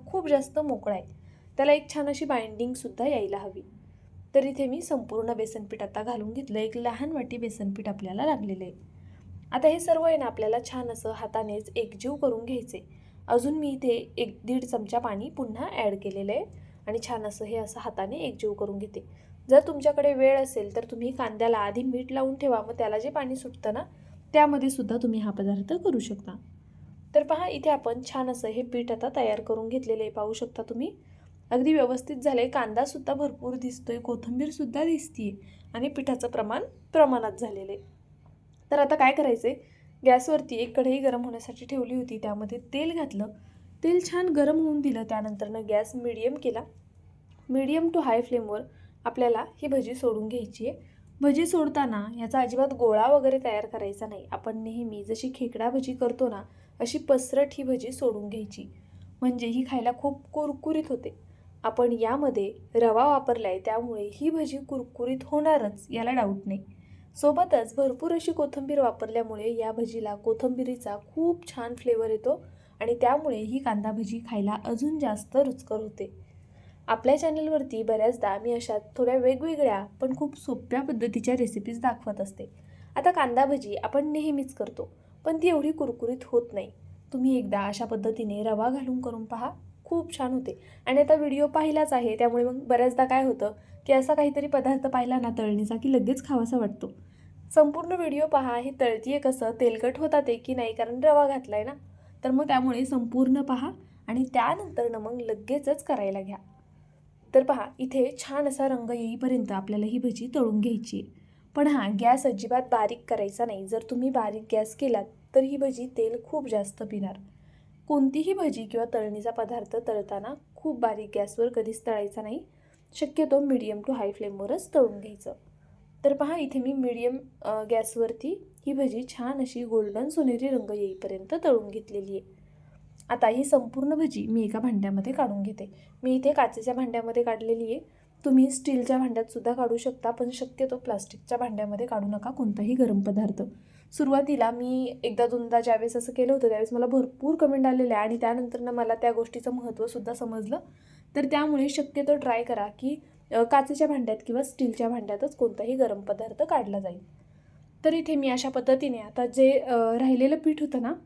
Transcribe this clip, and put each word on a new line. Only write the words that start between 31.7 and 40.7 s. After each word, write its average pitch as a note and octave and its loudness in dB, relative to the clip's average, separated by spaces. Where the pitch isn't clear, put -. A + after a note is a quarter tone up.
व्यवस्थित B3+ 2
झालंय. B3+ 2
कांदासुद्धा C4 -2
भरपूर C4 -4
दिसतोय, B3 -8
कोथिंबीरसुद्धा B3+ -4
दिसतीये A#3+ -2
आणि B3 -2
पिठाचं C4 -4
प्रमाण A#3 -4
प्रमाणात B3 6
झालेलं G3 -10
आहे. - -16
तर C#4+ 4
आता C#4+ 4
काय C#4 6
करायचंय, C4 0
गॅसवरती B3+ 4
एक A#3+ -4